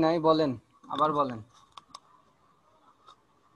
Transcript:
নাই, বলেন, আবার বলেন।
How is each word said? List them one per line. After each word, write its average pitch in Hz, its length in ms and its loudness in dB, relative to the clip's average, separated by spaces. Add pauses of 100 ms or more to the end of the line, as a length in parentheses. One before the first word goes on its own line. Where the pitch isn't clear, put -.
নাই, 160 100 2 (140)
বলেন, 156 220 2 (420)
আবার 151 260 0
বলেন। 123 200 -4 (2250)